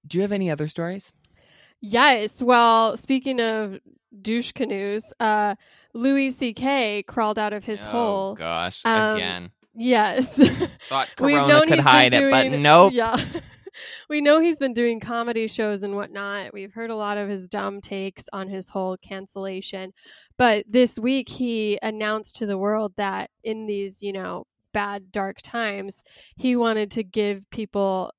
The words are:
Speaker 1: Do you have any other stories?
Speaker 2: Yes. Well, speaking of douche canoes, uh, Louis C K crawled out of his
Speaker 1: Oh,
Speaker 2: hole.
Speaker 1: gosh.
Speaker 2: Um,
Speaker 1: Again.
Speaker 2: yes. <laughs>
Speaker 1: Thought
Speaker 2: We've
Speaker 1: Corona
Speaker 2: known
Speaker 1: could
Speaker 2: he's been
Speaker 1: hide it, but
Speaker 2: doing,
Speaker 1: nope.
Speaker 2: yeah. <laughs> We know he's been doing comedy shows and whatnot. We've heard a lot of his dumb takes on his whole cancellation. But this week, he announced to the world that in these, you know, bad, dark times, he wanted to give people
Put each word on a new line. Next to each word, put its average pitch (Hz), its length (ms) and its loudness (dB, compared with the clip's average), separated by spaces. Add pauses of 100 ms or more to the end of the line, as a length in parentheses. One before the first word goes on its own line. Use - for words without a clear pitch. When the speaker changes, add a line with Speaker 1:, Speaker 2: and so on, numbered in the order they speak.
Speaker 1:
Do 165 100 -4
you 185 40 2
have 202 100 -2
any 196 200 -2
other 151 160 -4
stories? 175 440 -8 (680)
Speaker 2:
Yes. 233 600 2
Well, 233 560 4
speaking 262 440 -2
of 220 380 -4 (420)
douche 226 320 -4
canoes, 202 500 -6 (160)
uh, 214 360 0 (380)
Louis 269 380 0
C 254 220 -6
K 233 540 -2
crawled 214 320 -2
out 214 140 -4
of 208 100 -10
his 208 220 -8
Speaker 1:
Oh, 214 40 -12
Speaker 2:
hole. 208 460 -2
Speaker 1:
gosh. 85 500 -6
Speaker 2:
Um, 220 300 2
Speaker 1:
Again. 90 360 -6 (220)
Speaker 2:
yes. 233 540 2
<laughs> - 640 2
Speaker 1:
Thought 262 200 -2 (100)
Speaker 2:
We've 285 160 2
Speaker 1:
Corona 285 120 4
Speaker 2:
known 294 200 8
Speaker 1:
could - 20 0
Speaker 2:
he's 311 80 6
been - 80 2
Speaker 1:
hide 262 280 8
it, 269 180 4
but 269 120 6
Speaker 2:
doing, 147 180 0
Speaker 1:
nope. 170 320 8
Speaker 2:
yeah. 226 240 0
<laughs> - 80 -2 (840)
We 302 120 -2
know 294 180 6
he's 330 180 2
been 262 160 -2
doing 233 280 0
comedy 233 460 -4
shows 208 360 -4
and 202 140 -6
whatnot. 202 560 -8
We've 196 180 -16
heard 226 200 -10
a 226 40 -8
lot 208 220 -4
of 202 100 -4
his 190 220 -8
dumb 202 320 -8
takes 196 500 -10
on 190 160 -10
his 190 220 -12
whole 185 260 -4
cancellation. 190 960 -12 (460)
But 220 320 4
this 247 280 4
week, 254 300 -2
he 220 540 -2
announced 214 560 -4
to 226 80 -6
the 202 120 -4
world 208 380 -2
that 196 360 -6 (120)
in 220 220 -6
these, 196 360 -8
you 202 120 -6
know, 185 320 -8 (260)
bad, 202 400 -6
dark 196 320 -6
times, 202 580 -8 (360)
he 254 180 0
wanted 220 360 0
to 226 120 -6
give 202 460 -4
people 196 680 -4